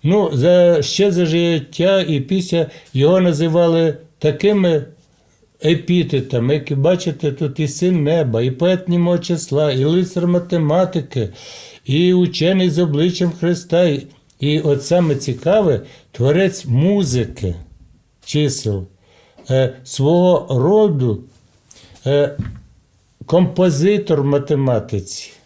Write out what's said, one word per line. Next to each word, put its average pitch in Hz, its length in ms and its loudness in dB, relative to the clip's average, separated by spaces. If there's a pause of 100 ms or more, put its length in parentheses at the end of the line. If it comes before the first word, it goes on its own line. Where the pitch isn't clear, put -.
ну, 180 300 0
за, 170 500 4
ще 196 300 0
за 170 140 0
життя 170 760 0
і 151 200 -2
після 175 460 -2 (260)
його 156 280 4
називали 165 760 2 (220)
такими 170 680 0 (800)
епітетами, 147 920 0
які 147 200 -4
бачите, 156 580 0
тут 147 280 -6
і 151 80 0
син 175 360 0
неба, 143 380 0
і 127 80 0
поет 180 380 0
німого 175 300 2
числа, 151 540 -2
і 131 120 0
лицар 175 420 0
математики, 175 1000 0 (560)
і 175 300 2
учений 180 560 2
з 147 80 -2
обличчям 175 640 0
Христа, 175 440 0
і, 143 220 -2 (340)
і 147 200 0
от 143 240 0
саме 170 300 2
цікаве, 151 680 0 (320)
творець 147 540 0
музики 127 880 0 (680)
чисел, 110 640 -4 (640)
е, 131 220 2 (120)
свого 175 640 2 (140)
роду, 147 600 2 (840)
е, 143 300 0 (920)
композитор 180 960 2
в - 20 -2
математиці 135 1080 -2 (160)